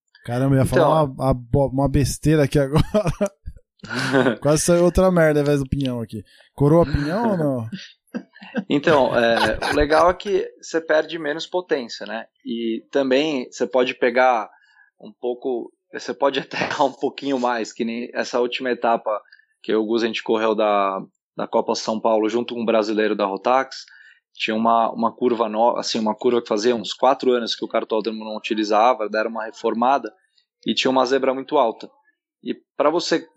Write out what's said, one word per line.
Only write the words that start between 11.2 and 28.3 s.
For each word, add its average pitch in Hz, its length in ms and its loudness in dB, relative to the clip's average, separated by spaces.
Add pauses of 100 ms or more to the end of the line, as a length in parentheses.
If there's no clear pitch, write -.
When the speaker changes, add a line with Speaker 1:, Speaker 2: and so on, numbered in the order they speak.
Speaker 2:
potência, 147 580 -6
né? 110 200 -10 (200)
E 117 460 -6
também 139 580 0
você - 160 -4
pode 127 280 0
pegar 123 560 2 (500)
um 110 140 -20
pouco, 123 580 -6 (220)
você 123 200 -10
pode 139 260 0
até - 180 -10
<laughs> - 80 -2
errar - 200 -2
um 127 60 -2
pouquinho 139 480 -4
mais, 120 320 -2
que 120 140 -6
nem 117 280 -6
essa 120 280 -2
última 123 300 -2
etapa 117 500 0 (420)
que - 80 -4
eu 110 100 2
e - 20 -2
o - 20 -2
Gus, 113 180 0
a 117 40 0
gente 110 160 -6
correu 110 300 0
da, 101 460 0 (380)
da 107 100 -6
Copa 117 280 0
São 110 260 -6
Paulo 110 260 2
junto 117 280 -4
com 120 60 -6
um 113 40 -4
brasileiro 107 500 0
da 104 100 0
Rotax, 120 600 -2 (480)
tinha - 220 -4
uma, 113 360 2
uma 113 240 -2
curva 117 320 0
no-, 110 300 0
assim, 117 220 -4
uma 107 160 -2
curva 120 260 0
que - 60 -18
fazia 113 280 0
uns 104 180 -8
quatro 131 380 2
anos 117 240 -2
que - 80 -8
o 113 60 -8
cartódromo 110 560 -4
não 107 100 -10